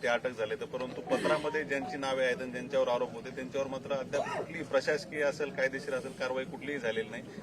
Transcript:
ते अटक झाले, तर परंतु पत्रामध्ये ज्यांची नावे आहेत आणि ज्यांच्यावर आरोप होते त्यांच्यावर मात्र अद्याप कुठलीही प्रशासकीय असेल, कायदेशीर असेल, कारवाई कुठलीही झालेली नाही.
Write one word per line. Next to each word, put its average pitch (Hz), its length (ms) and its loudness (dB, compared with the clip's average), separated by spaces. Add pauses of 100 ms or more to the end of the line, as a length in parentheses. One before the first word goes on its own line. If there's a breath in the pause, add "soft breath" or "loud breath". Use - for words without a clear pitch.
ते 127 40 2
अटक 120 300 2
झाले, 110 180 0
तर 113 100 -6
परंतु 127 360 -6
पत्रामध्ये 151 640 2
ज्यांची 139 340 -2
नावे 135 280 2
आहेत 123 160 2
आणि 127 100 -4
ज्यांच्यावर 127 360 2
आरोप 123 260 2
होते 120 220 -8
त्यांच्यावर 131 320 -2
मात्र 135 260 -4
अद्याप 131 440 0
कुठलीही 165 260 -4
प्रशासकीय 147 580 2
असेल, 143 280 2
कायदेशीर 135 440 0
असेल, 127 180 -2
कारवाई 131 320 -2
कुठलीही 135 360 -6
झालेली 113 300 0
नाही. 117 140 -8 (200 loud breath)